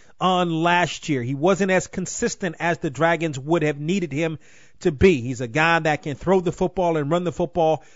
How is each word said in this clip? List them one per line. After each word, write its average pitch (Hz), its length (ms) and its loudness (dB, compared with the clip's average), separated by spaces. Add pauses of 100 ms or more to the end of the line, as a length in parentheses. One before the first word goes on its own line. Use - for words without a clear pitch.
(180)
on 180 320 2
last 170 600 0
year. 135 120 0
He 127 140 -4
wasn't 185 360 2
as 190 160 2
consistent - 720 -6
as 165 180 -2
the 165 120 -6
Dragons 156 480 0
would 156 260 0
have 147 160 -2
needed 165 340 -4
him 160 260 -4 (400)
to 185 100 0
be. 160 300 6
He's 120 220 -6
a 127 60 -4
guy 160 320 2
that 156 240 0
can 143 120 -6
throw 185 240 2
the 175 140 -2
football 180 420 0
and 147 160 -2
run 175 140 0
the 165 80 -4
football. 160 500 0 (120)